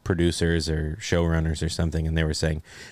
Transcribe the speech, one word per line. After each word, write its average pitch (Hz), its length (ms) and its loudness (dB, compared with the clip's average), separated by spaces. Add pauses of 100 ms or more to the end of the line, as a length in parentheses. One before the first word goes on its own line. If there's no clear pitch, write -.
producers 85 640 2
or 78 320 -2
showrunners 82 640 2
or - 40 0
something, 80 380 -2
and 80 100 -2
they 82 60 4
were 78 100 0
saying, 78 280 -2 (300)